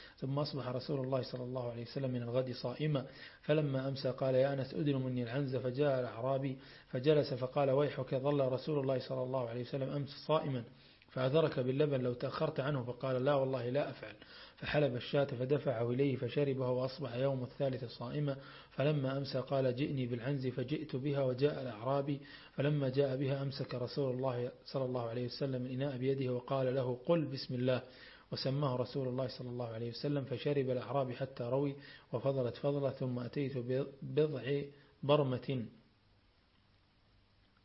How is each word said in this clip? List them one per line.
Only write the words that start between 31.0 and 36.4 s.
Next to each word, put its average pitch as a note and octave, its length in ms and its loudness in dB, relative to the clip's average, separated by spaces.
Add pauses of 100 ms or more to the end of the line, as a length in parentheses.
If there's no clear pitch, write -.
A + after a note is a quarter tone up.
حتى B2+ 280 -6
روي C#3 320 0 (380)
وفضلت C3 420 0
فضلة، C#3+ 340 0
ثم B2+ 300 -2
أتيت B2 380 -2
ببضع C3+ 1040 0 (420)
برمة، C3+ 640 2 (2000)